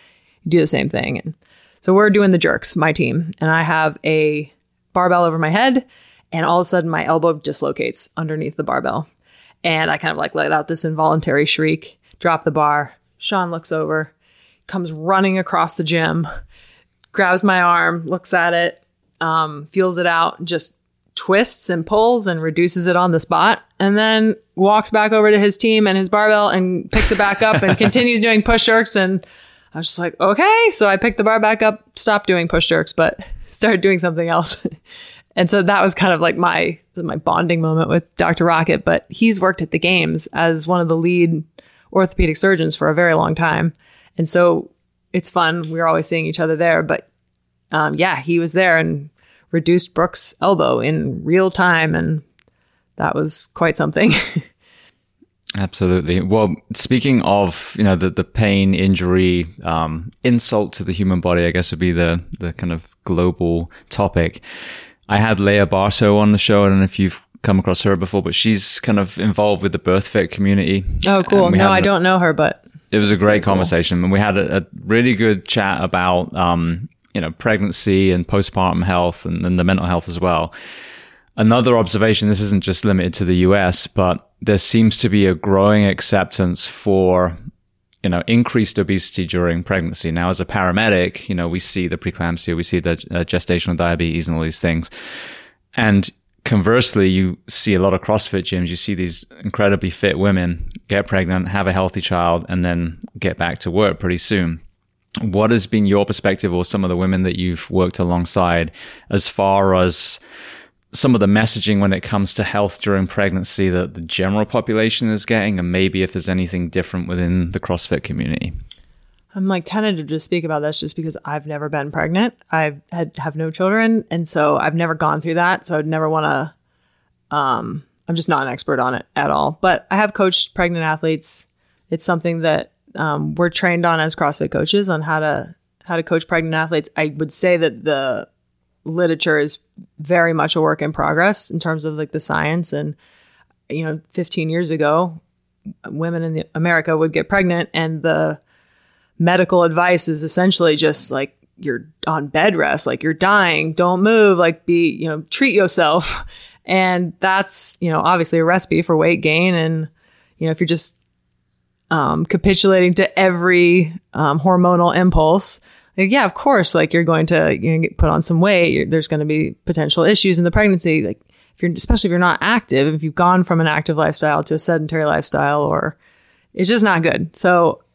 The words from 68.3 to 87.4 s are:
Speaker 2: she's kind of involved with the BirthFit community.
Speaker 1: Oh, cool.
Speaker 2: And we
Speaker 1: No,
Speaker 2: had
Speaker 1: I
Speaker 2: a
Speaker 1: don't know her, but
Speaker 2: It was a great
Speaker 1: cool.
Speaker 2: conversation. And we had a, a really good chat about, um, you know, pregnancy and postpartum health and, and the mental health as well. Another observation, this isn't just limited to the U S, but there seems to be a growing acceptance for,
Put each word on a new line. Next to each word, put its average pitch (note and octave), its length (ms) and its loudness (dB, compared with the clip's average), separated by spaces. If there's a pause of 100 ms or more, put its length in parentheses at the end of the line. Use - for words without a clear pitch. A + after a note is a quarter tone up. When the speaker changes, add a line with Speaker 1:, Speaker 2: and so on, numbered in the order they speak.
Speaker 2:
she's - 460 2
kind G#2 220 0
of F#2 180 -6
involved G#2 420 0
with F#2+ 120 -2
the F2+ 80 -2
BirthFit F#2 500 0
community. G2 540 0 (200)
Speaker 1:
Oh, G3 200 2
cool. G3 220 4
Speaker 2:
And F3+ 60 2
we F#3 60 4
Speaker 1:
No, F#3+ 60 4
Speaker 2:
had G3 80 4
Speaker 1:
I F#3 60 4
Speaker 2:
a F3+ 40 2
Speaker 1:
don't F#3 220 0
know F#3 160 2
her, E3+ 120 2
but - 320 -2 (280)
Speaker 2:
It G#2+ 60 2
was G#2 120 2
a G#2 60 4
great G#2 260 4
Speaker 1:
cool. G#2 80 0
Speaker 2:
conversation. F2 540 2
And F#2+ 80 2
we G2 80 4
had G2+ 180 2
a, F#2+ 200 -2
a E2+ 80 -4 (180)
really A#2 320 2
good G#2+ 320 0
chat G2 340 -2
about, F2+ 540 0
um, F2 520 0 (240)
you - 80 -4
know, D#2+ 120 -4
pregnancy G2 800 0
and F2+ 120 0
postpartum F#2 600 0
health F2 420 0
and, E2+ 180 -4
and F2+ 140 0
the F2 60 2
mental F#2 200 2
health F2 240 -2
as E2+ 120 -8
well. E2 340 0 (840)
Another A#2 400 4
observation, G#2 520 2
this G2+ 120 2
isn't G2+ 220 0
just - 220 -2
limited F#2 300 2
to G2 100 -4
the F2+ 140 2
U F#2 180 4
S, F#2 320 0
but - 420 -2 (100)
there G#2 180 2
seems A2+ 400 2
to A#2 100 0
be G2 180 4
a F#2 80 4
growing G2+ 520 2
acceptance F#2+ 800 0
for, F#2 680 2 (640)